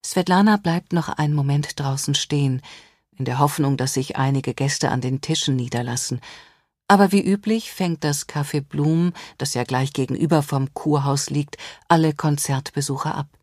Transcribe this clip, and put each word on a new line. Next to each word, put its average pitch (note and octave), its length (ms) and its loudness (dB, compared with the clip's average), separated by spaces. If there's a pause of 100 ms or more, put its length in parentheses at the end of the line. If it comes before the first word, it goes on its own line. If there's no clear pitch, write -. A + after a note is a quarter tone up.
Svetlana F#3+ 520 4
bleibt F3 360 -2
noch E3+ 160 0
einen D3+ 240 0
Moment C#3+ 460 0
draußen C#3 360 -2
stehen, C#3 460 0 (560)
in C3 80 -4
der B2+ 140 -2
Hoffnung, C#3+ 380 2
dass C3 160 -2
sich - 220 -4
einige C3+ 380 0
Gäste C#3 360 0
an C3 120 0
den C3 200 -2
Tischen D#3 340 -2
niederlassen. B2 680 -4 (680)
Aber G3 240 6
wie G3+ 100 4
üblich G#3+ 500 -2
fängt E3+ 320 -4
das D3 240 -2
Café C#3+ 340 -2
Blum, D#3+ 520 2 (240)
das C#3 160 -4
ja B2 100 0
gleich C3 300 -2
gegenüber C#3+ 480 2
vom C3+ 320 -2
Kurhaus C#3+ 560 0
liegt, D3 280 -4 (300)
alle D#3+ 260 4
Konzertbesucher C#3+ 1000 -2
ab. C#3+ 140 -6 (160)